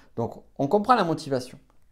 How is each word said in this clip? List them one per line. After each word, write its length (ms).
Donc, 260
on 100
comprend 280
la 80
motivation. 560